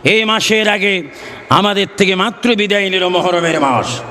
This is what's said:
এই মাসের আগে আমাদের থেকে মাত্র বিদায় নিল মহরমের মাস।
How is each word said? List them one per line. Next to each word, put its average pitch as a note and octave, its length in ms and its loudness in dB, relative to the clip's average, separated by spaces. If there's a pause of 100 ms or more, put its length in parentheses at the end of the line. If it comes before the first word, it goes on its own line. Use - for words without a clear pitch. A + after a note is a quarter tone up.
এই G#3+ 220 2
মাসের A3 420 0
আগে G3 360 0 (460)
আমাদের G3 380 2 (100)
থেকে F#3+ 180 2
মাত্র A3+ 400 0
বিদায় G3+ 340 0
নিল F#3 180 0
মহরমের E3+ 520 0
মাস। B2+ 260 0 (260)